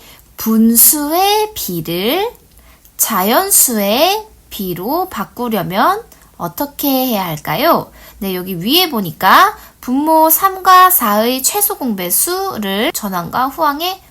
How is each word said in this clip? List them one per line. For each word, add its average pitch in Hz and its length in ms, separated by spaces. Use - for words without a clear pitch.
분수의 302 1160
B를 190 760
자연수의 262 1300
B로 208 580
바꾸려면 226 960
어떻게 175 520
해야 254 360
할까요? 170 680
네, 196 160
여기 180 280
위에 320 280
보니까 233 640
분모 320 480
삼과 370 640
사의 240 520
최소 415 360
공배수를 220 1120
전항과 185 540
후항에 320 640